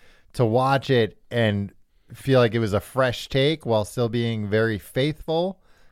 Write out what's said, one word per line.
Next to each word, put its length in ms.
to 120
watch 440
it 280
and 400
feel 260
like 160
it 40
was 140
a 60
fresh 500
take 360
while 200
still 240
being 400
very 300
faithful 800